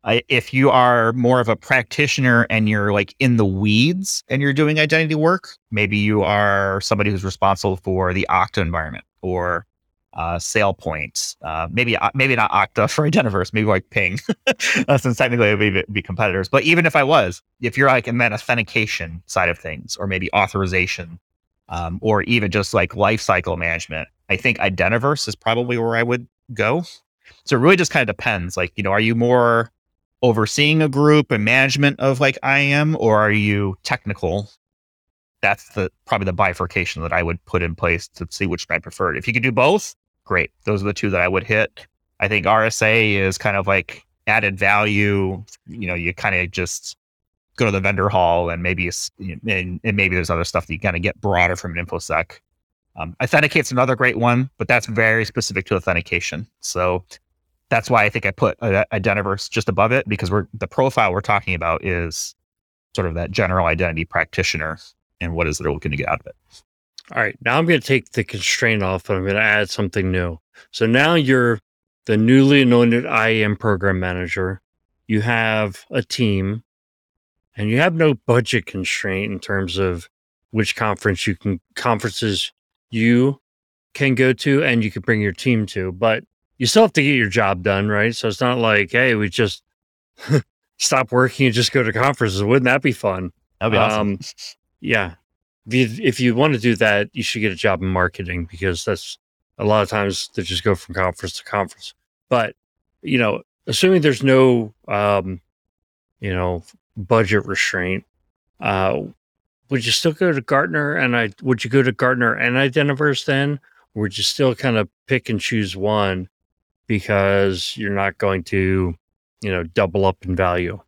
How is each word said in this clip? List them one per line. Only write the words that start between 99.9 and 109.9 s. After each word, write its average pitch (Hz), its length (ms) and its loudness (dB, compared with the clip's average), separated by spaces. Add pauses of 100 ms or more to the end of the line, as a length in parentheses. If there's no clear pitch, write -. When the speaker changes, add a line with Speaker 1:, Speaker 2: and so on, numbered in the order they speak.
Speaker 2:
times 101 440 -4
they 101 80 -6
just 87 220 -6
go 101 100 2
from 87 200 -10
conference 92 440 -4
to - 60 -16
conference. - 500 -8 (340)
But, 117 280 -2 (460)
you 131 160 -2
know, 107 240 0 (240)
assuming 185 340 2
there's 139 220 2
no, 131 500 4 (140)
um, 101 540 0 (800)
you 101 120 -6
know, 90 320 -4 (320)
budget 104 480 2
restraint, 92 600 -4 (560)
uh, 95 400 0 (680)
would 127 160 -2
you 120 80 -2